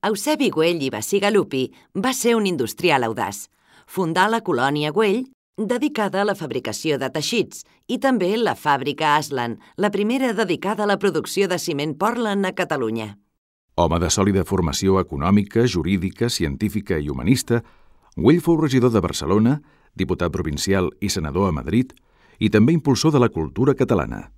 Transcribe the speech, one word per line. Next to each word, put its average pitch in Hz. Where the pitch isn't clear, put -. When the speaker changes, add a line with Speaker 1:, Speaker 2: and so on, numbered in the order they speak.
Speaker 1:
Eusebi 226
Güell 160
i 131
Bacigalupi 190
va 254
ser 233
un 214
industrial 143
audaç. 101
Fundà 180
la 226
colònia 147
Güell, 220
dedicada 220
a 233
la 294
fabricació 135
de 131
teixits, 156
i 247
també 220
la 208
fàbrica 147
Aslan, 131
la 202
primera 226
dedicada 208
a 208
la 196
producció 190
de 180
ciment 151
Portland 208
a 185
Catalunya. 113
Speaker 2:
Home 82
de 82
sòlida 95
formació 92
econòmica, 98
jurídica, 92
científica 85
i 73
humanista, 101
Güell 151
fou 165
regidor 127
de 110
Barcelona, 98
diputat 90
provincial 87
i 101
senador 85
a 87
Madrid, 82
i 107
també 110
impulsor 147
de 143
la 117
cultura 110
catalana. 69